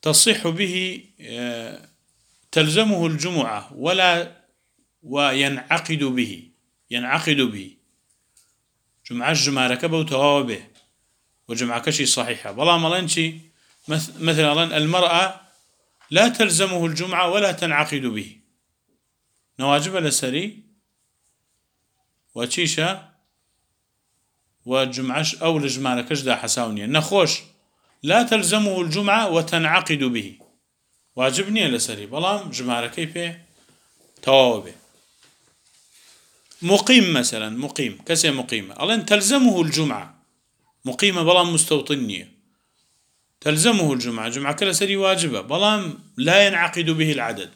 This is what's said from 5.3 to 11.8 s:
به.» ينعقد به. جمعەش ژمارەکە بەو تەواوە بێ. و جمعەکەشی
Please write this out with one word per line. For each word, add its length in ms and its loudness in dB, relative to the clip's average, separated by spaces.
به.» 160 -2
ينعقد 500 0
به. 300 -2
جمعەش 380 -2
ژمارەکە 480 0
بەو 180 0
تەواوە 380 4
بێ. 120 -8
و 60 -8
جمعەکەشی 520 -2